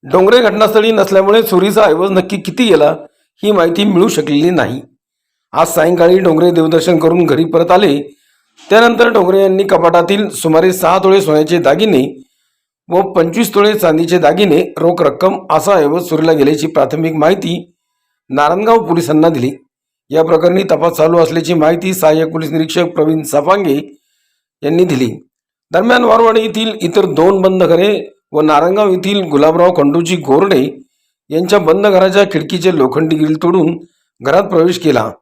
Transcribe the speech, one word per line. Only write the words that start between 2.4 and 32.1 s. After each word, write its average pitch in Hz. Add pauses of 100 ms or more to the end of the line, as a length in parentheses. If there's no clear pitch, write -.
गेला 160 (460)
ही 208
माहिती 175
मिळू 196
शकलेली 151
नाही. 131 (720)
आज 156
सायंकाळी 170
डोंगरे 175
देवदर्शन 160
करून 170
घरी 156
परत 170
आले. 180 (680)
त्यानंतर 233
डोंगरे 196
यांनी 190
कपाटातील 175
सुमारे 165
सहा 180
तोळे 190
सोन्याचे 156
दागिने 147 (680)
व 170
पंचवीस 170
तोळे 208
चांदीचे 165
दागिने 165 (140)
रोख 170
रक्कम 185
असा 160
ऐवज 165
चोरीला 160
गेल्याची 147
प्राथमिक 160
माहिती 170 (560)
नारायणगाव 180
पोलिसांना 165
दिली. 135 (600)
या 160
प्रकरणी 175
तपास 165
चालू 165
असल्याची 165
माहिती 170
सहाय्यक 160
पोलीस 160
निरीक्षक 165
प्रवीण 160
सपांगे 151 (640)
यांनी 165
दिली. 127 (440)
दरम्यान, 240
वारवाडी 226
येथील 220 (100)
इतर 185
दोन 180
बंद 185
घरे 180 (220)
व 151
नारायणगाव 175
येथील 190
गुलाबराव 160
खंडूजी 165
गोरडे 147 (580)
यांच्या 180
बंद 180
घराच्या 190